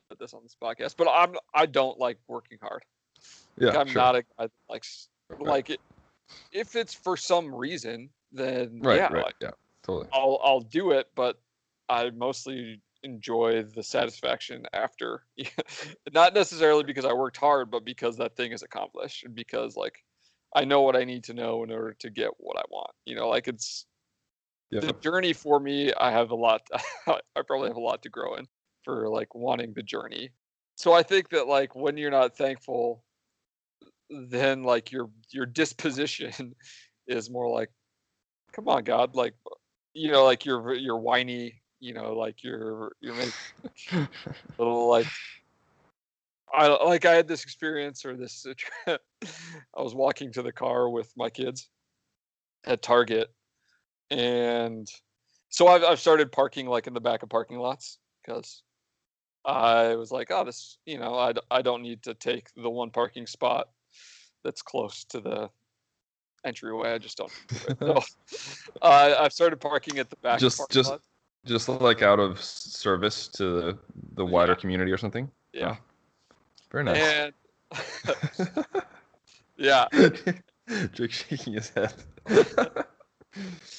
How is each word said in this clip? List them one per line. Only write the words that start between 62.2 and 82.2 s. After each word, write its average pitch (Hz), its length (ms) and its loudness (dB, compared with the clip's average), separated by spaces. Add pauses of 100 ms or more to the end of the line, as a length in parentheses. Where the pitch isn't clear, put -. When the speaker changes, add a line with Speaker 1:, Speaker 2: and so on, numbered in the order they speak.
Speaker 1:
the 117 140 -6
one 117 220 -6
parking 120 360 -4
spot - 420 -2 (720)
that's - 200 -8
close - 420 -8
to - 160 -10
the 104 280 -8 (960)
entryway. 113 480 -6
I 113 60 -4
just 107 180 -18
don't - 160 -12 (160)
do 113 180 -10
it." 131 120 -4
Speaker 2:
<laughs> 143 60 -4
Speaker 1:
So, 151 180 2 (760)
uh, 143 380 10
I've 147 140 4
started 165 280 2
parking 143 380 -4
at 131 100 -4
the - 80 -18
back 120 200 0
of 113 40 2
Speaker 2:
Just, 123 160 4
Speaker 1:
parking - 180 -4
Speaker 2:
just, 131 140 4
Speaker 1:
lots. 139 180 -10 (380)
Speaker 2:
just, 117 240 -2
like, 127 320 4
out 104 180 8
of 95 200 2
s-, - 60 -12
service - 840 -4
to - 140 -6
the, 87 360 -2 (340)
the 95 120 -4
wider 87 280 4
Speaker 1:
Yeah. 90 80 -2
Speaker 2:
community 92 300 -2
or 92 60 0
something? 117 340 -6 (220)
Speaker 1:
Yeah. 92 240 -6
Speaker 2:
Oh. - 0 - (920)
Very 147 120 -4
nice. 139 200 2
Speaker 1:
And 147 300 0 (380)
<laughs> - 440 -6 (220)
Speaker 2:
<laughs> - 1200 -8
Speaker 1:
Yeah. 135 340 4
Speaker 2:
<laughs> 185 1000 2
Drake 120 180 -4
shaking - 420 -8
his 110 160 -8
head. 107 240 -4 (340)